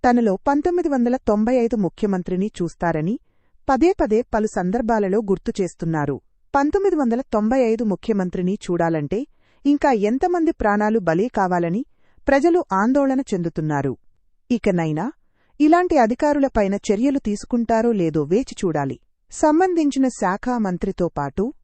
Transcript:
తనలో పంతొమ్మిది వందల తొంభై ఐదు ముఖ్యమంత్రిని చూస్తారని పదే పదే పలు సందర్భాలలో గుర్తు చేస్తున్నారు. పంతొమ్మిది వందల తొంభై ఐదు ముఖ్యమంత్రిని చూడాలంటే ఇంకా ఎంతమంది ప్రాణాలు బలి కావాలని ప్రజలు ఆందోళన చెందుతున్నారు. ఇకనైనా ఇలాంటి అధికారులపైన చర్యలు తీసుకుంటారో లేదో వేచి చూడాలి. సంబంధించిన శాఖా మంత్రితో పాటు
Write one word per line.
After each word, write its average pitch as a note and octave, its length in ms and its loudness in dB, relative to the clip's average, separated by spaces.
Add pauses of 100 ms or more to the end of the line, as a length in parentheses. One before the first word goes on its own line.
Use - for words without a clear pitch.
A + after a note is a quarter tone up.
తనలో A#3 340 4 (100)
పంతొమ్మిది E4+ 400 0
వందల B3 280 0
తొంభై A3 380 0
ఐదు A#3 220 0
ముఖ్యమంత్రిని F#3+ 720 -2 (120)
చూస్తారని E3 560 -4 (500)
పదే C#4+ 240 4
పదే A#3 300 0
పలు A3 240 -2
సందర్భాలలో G#3 720 0
గుర్తు G3 340 -2 (100)
చేస్తున్నారు. D#3 580 -4 (340)
పంతొమ్మిది E4+ 420 2
వందల A#3+ 240 0
తొంభై A3+ 400 0
ఐదు A3+ 240 0
ముఖ్యమంత్రిని F#3 720 -2
చూడాలంటే E3+ 720 -2 (400)
ఇంకా C#4+ 240 2
ఎంతమంది D4+ 600 0
ప్రాణాలు G#3+ 460 0
బలి F3 300 0
కావాలని F3+ 560 -2 (440)
ప్రజలు D#4 440 4
ఆందోళన C4 480 2
చెందుతున్నారు. D#3 760 -2 (540)
ఇకనైనా F3 640 -2 (480)
ఇలాంటి E4+ 380 4
అధికారులపైన B3 760 2
చర్యలు A#3 440 0
తీసుకుంటారో A3+ 720 -2
లేదో D#3+ 300 0
వేచి F#3 320 -2 (100)
చూడాలి. D3 360 -2 (300)
సంబంధించిన D4+ 800 2
శాఖా A3 500 -4
మంత్రితో F#3 500 -2
పాటు D#3+ 440 -4 (120)